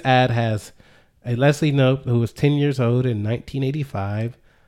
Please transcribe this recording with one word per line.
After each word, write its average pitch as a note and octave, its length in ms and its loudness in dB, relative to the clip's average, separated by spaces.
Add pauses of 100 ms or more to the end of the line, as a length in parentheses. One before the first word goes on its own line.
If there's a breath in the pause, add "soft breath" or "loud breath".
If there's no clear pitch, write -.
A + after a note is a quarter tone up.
ad B2+ 260 4
has A2+ 420 -2 (520 soft breath)
a A#2+ 100 -4
Leslie C#3+ 380 2
Knope C3+ 320 2
who A#2+ 160 0
was A#2 120 -2
ten D3 200 0
years C#3+ 260 0
old B2 280 2
in A2 160 -2
nineteen A#2+ 420 -4
eighty-five. A#2+ 720 -6 (320)